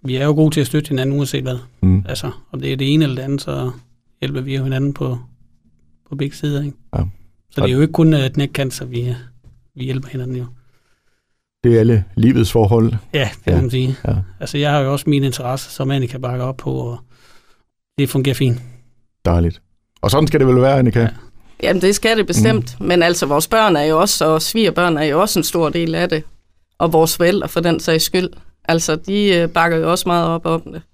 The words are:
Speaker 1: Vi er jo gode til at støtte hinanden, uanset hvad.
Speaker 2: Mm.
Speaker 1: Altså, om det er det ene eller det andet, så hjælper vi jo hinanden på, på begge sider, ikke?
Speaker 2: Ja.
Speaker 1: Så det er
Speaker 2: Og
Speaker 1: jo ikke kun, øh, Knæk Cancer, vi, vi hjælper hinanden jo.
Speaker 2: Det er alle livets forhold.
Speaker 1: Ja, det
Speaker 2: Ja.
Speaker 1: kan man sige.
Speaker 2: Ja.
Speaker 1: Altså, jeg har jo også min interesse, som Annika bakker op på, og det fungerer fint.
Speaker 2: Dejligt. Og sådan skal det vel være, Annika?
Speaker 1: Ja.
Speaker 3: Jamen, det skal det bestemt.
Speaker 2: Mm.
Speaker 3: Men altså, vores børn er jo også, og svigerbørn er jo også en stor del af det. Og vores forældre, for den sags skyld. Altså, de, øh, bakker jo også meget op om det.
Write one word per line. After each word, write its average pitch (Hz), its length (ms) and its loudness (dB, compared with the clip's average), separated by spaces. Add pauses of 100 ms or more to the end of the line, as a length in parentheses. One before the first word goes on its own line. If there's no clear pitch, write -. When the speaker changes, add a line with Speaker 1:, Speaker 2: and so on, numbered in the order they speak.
Speaker 1:
Vi 131 120 -4
er 135 80 -2
jo 151 80 4
gode 151 220 4
til 156 60 0
at 139 60 0
støtte 151 220 -2
hinanden, 135 300 -2
uanset 135 240 -4
hvad. 127 160 -6 (240)
Speaker 2:
Mm. 92 260 4
Speaker 1:
Altså, - 220 -6 (220)
om 131 80 -8
det 135 120 -4
er 131 40 -4
det 135 180 0
ene 160 100 4
eller 131 120 -2
det 131 60 -6
andet, 139 200 -4
så 131 280 -6 (500)
hjælper 135 200 -6
vi 135 160 -6
jo 135 80 -2
hinanden 135 300 -2
på, 127 240 -6 (920)
på 143 80 -12
begge 139 200 -6
sider, 143 260 -4
ikke? 143 140 -8 (200)
Speaker 2:
Ja. - 60 0 (480)
Speaker 1:
Så - 40 -20
det - 40 -2
er 143 40 2
Speaker 2:
Og - 100 2
Speaker 1:
jo 131 80 2
ikke 156 120 2
kun, 160 220 4
øh, 131 160 2
Knæk 139 240 -2
Cancer, 131 300 -4
vi, 123 300 -4 (640)
vi 127 80 -10
hjælper 131 240 -6
hinanden 127 280 -8
jo. 123 80 -6 (1200)
Speaker 2:
Det 117 120 6
er 110 40 6
alle 110 240 4 (120)
livets 117 360 4
forhold. 113 400 4 (220)
Speaker 1:
Ja, 135 200 0
det - 120 -10
Speaker 2:
Ja. 90 60 2
Speaker 1:
kan 85 80 4
man 120 100 0
sige. 127 260 -2 (120)
Speaker 2:
Ja. 110 40 0 (280)
Speaker 1:
Altså, - 180 -6
jeg 143 120 0
har 147 100 2
jo 135 120 0
også 143 180 -4
min 139 140 2
interesse, 131 460 -6
som 135 200 -4
Annika 135 280 -2
bakker 127 260 -4
op 131 120 -6
på, 131 160 -8
og 120 260 -6 (1000)
det 139 120 0
fungerer 135 240 0
fint. 123 260 0 (640)
Speaker 2:
Dejligt. 85 360 0 (420)
Og - 80 0
sådan 151 160 4
skal 156 140 2
det 131 80 4
vel 123 140 6
være, 135 160 4
Annika? 117 220 2
Speaker 1:
Ja. 117 80 2 (540)
Speaker 3:
Jamen, 180 200 0
det 196 120 4
skal 220 240 0
det 190 80 0
bestemt. 175 540 0
Speaker 2:
Mm. 202 60 -4
Speaker 3:
Men 180 160 4
altså, 170 240 2
vores 143 220 0
børn 214 280 4
er 143 60 2
jo 156 180 2
også, 196 240 0
og 160 180 2
svigerbørn 175 540 0
er 147 80 -2
jo 151 160 0
også 208 180 0
en 165 60 0
stor 165 240 0
del 165 260 -2
af 175 140 -2
det. 156 140 -2 (560)
Og 165 140 0
vores 160 240 4
forældre, 180 320 2
for - 120 -2
den 170 200 0
sags 160 240 0
skyld. 180 240 -2 (360)
Altså, 196 320 0
de, 202 320 -2
øh, 170 200 2
bakker 165 300 0
jo 160 120 0
også 180 180 -2
meget 170 200 2
op 165 180 -4
om 165 160 -2 (100)
det. 160 100 -12 (120)